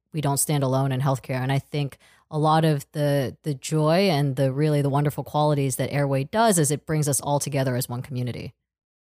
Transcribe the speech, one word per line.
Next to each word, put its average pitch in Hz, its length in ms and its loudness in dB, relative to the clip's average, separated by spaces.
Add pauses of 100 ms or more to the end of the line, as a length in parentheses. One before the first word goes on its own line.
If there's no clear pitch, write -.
(120)
we 160 80 -4
don't 143 160 0
stand 143 260 0
alone 135 300 0
in 127 80 -2
healthcare. 135 400 -2
And 127 100 -2
I 139 80 0
think 143 400 -6 (320)
a 156 80 -6
lot 156 260 4
of 151 280 0
the, 143 500 0
the 151 120 -4
joy 156 540 2
and 143 280 0
the 135 160 2
really 147 300 2
the 139 60 0
wonderful 143 360 0
qualities 147 520 0
that 131 160 -4
Airway 139 300 0
does 220 380 2
is 139 100 2
it 143 160 -4
brings 156 220 0
us 135 120 0
all 143 200 0
together 135 340 -2
as 123 140 -4
one 123 140 -8
community. 123 520 -8 (520)